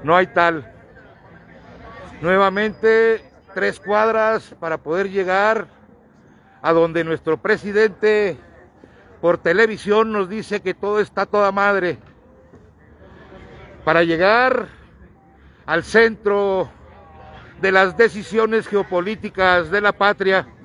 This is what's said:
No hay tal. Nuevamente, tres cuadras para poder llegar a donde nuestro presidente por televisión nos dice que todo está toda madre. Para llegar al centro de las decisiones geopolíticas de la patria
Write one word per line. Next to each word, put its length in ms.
No 120
hay 120
tal. 440
Nuevamente, 1000
tres 260
cuadras 800
para 180
poder 320
llegar 580
a 100
donde 320
nuestro 340
presidente 1000
por 160
televisión 760
nos 180
dice 320
que 120
todo 260
está 260
toda 260
madre. 460
Para 200
llegar 640
al 180
centro 840
de 100
las 260
decisiones 680
geopolíticas 1040
de 100
la 100
patria 560